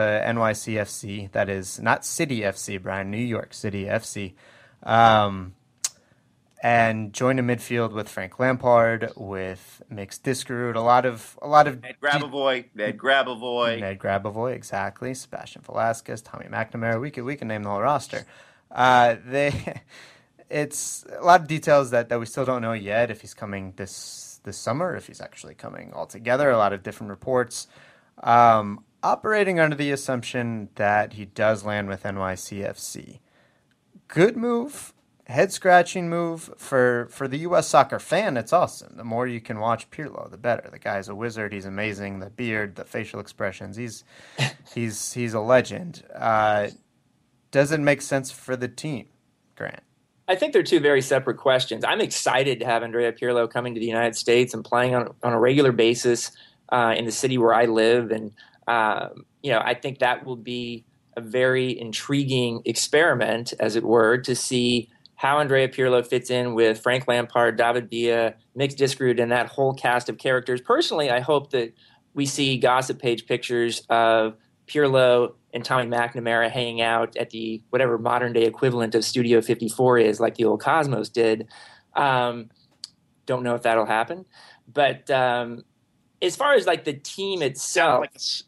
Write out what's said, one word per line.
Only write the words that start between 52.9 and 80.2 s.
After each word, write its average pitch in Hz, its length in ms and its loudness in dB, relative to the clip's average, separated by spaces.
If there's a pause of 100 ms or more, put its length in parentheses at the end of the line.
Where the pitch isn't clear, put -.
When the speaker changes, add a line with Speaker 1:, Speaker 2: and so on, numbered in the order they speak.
Speaker 3:
Pirlo 120 360 0
coming 123 260 -4
to 113 60 -6
the 117 60 -2
United 113 300 0
States 123 380 2
and 110 100 -8
playing 123 300 2
on, 120 280 -2
on 123 100 0
a 117 60 2
regular 131 320 6
basis, 117 640 2 (360)
uh, 117 280 2
in 120 80 -4
the 110 80 -4
city 131 260 -2
where 113 160 4
I 120 120 4
live. 113 440 4
And, 110 220 -4 (340)
uh, 110 440 0 (320)
you 143 100 -2
know, 110 80 4
I 120 140 0
think 139 260 -8
that 123 260 0
will 127 100 -8
be 120 480 -10 (320)
a 123 40 -8
very 127 580 0
intriguing 123 840 -2
experiment, 120 960 0
as 110 160 0
it 113 80 0
were, 113 340 4
to 127 160 -2
see 120 560 -2 (240)
how 139 240 2
Andrea 135 300 2
Pirlo 127 360 2
fits 123 240 -2
in 123 260 -2
with 113 280 4
Frank 127 240 0
Lampard, 120 500 2
David 117 320 2
Villa, 117 460 0 (200)
Mix 139 200 -2
Diskerud, 131 480 0
and 117 80 0
that 120 160 2
whole 135 280 -2
cast 123 340 0
of 110 100 -8
characters. 127 420 -2
Personally, 220 480 0
I 123 120 2
hope 143 320 0
that 117 200 -2 (420)
we 143 120 -2
see 135 320 0
gossip 127 420 2
page 117 260 -2
pictures 117 640 -2
of 113 480 4 (300)
Pirlo 127 680 4 (200)
and 117 100 -8
Tommy 127 240 0
McNamara 117 640 0
hanging 117 320 -4
out 113 340 0
at 120 140 -6
the 113 400 -8
whatever 127 260 2
modern-day 120 480 0
equivalent 117 500 0
of 110 120 2
Studio 117 340 4
fifty-four 120 580 2
is, 107 220 4